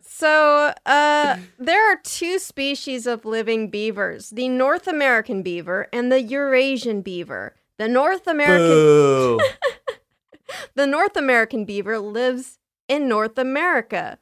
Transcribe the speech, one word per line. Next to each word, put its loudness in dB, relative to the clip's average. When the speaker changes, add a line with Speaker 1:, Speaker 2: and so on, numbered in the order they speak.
Speaker 1:
So, 2
uh, 2
there 2
are 2
two -6
species -6
of -4
living -2
beavers, -6
the -6
North 0
American 0
beaver -6
and -2
the 4
Eurasian -2
beaver. -10
The -4
North 0
American 4
Speaker 2:
Boo. 6
Speaker 1:
<laughs> 2
The 2
North 0
American 0
beaver -6
lives -6
in 0
North 0
America. -2